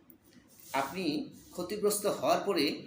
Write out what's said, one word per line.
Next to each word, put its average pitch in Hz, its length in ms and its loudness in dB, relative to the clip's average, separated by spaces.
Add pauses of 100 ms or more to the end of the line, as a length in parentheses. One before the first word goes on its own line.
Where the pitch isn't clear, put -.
(800)
আপনি 170 240 -2 (500)
ক্ষতিগ্রস্ত - 500 0 (120)
হওয়ার 165 300 4
পরে 175 160 4 (240)